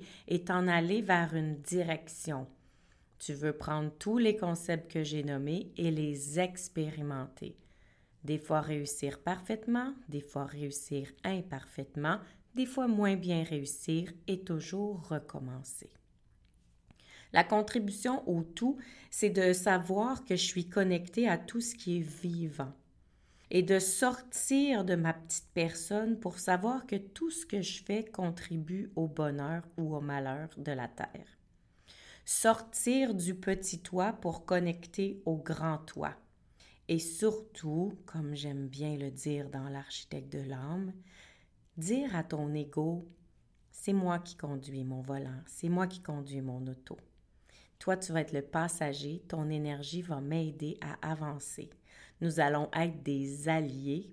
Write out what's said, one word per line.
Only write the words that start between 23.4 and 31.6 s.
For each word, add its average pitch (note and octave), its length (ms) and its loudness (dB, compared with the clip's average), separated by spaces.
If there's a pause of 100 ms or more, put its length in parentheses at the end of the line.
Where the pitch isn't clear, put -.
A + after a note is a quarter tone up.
et F#3 100 6
de F#3 160 6
sortir B3+ 1080 4
de F3+ 100 4
ma E3 180 4
petite - 400 -6
personne G#3 640 0
pour F3+ 200 -4
savoir A3 480 2
que - 80 0
tout G3 340 -2
ce - 160 -6
que G3+ 160 0
je - 220 -6
fais G#3+ 200 0
contribue F3 920 -4
au E3 120 2
bonheur D3+ 540 0 (160)
ou D#3 180 0
au C#3+ 60 -2
malheur C#3+ 560 -2
de C#3+ 140 -4
la B2 160 -2
Terre. - 500 -10 (880)